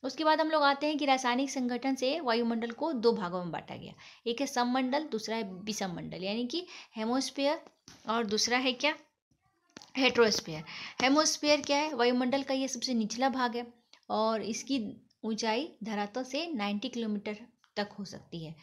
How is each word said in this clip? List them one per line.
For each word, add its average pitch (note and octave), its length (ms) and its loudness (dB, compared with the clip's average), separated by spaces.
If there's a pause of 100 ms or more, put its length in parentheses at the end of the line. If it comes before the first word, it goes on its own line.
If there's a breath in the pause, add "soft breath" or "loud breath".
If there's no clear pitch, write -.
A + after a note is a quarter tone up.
उसके C4+ 200 -4
बाद D#4 180 6
हम D#4 100 2
लोग D#4 120 4
आते C#4 240 4
हैं D#4 100 0
कि C#4+ 80 0
रासायनिक C4 440 2
संगठन B3+ 460 -2
से C4+ 240 0
वायुमंडल A#3 520 0
को D4+ 220 -2
दो A#3 180 4
भागों F#3 280 -2
में F3 120 -4
बांटा - 240 -8
गया, - 180 -14 (340 loud breath)
एक A#3 140 -2
है C4+ 60 0
सममंडल, B3+ 560 0
दूसरा A3 320 -4
है G#3 180 -6
विषम G3 400 -6
मंडल, D#3+ 300 -8
यानी A3 240 -2
कि F4 200 -6 (280 loud breath)
हेमोस्फीयर C4+ 640 0 (480)
और A#3 160 0
दूसरा G#3+ 320 2
है B3+ 160 2
क्या, D4 220 0 (1040)
हेट्रोस्फीयर। A3+ 640 4 (380 loud breath)
हेमोस्फीयर D4 600 4
क्या C#4+ 160 2
है, D4+ 160 0
वायुमंडल B3 500 2
का C4+ 100 -2
ये C4+ 140 0
सबसे B3+ 260 -4
निचला A3+ 360 0
भाग B3 260 0
है A#3+ 180 -6 (360 soft breath)
और A3 320 2
इसकी - 680 -4 (160)
ऊंचाई A3+ 480 -2 (120)
धरातल G#3 400 -4
से C#4 240 -4
नाइंटी G#3 420 -2
किलोमीटर G#3+ 480 -4 (380)
तक G3+ 140 -2 (100)
हो G3 60 -8
सकती - 400 -12
है। D#3 180 -12